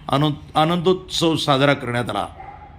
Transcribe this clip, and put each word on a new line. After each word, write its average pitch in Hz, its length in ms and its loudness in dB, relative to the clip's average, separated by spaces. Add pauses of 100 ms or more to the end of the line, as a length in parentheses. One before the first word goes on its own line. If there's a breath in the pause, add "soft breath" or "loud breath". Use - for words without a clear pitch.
आनंद-, 147 500 0
आनंदोत्सव 170 800 0
साजरा 143 360 2
करण्यात 120 380 -4
आला. 98 160 -2 (520)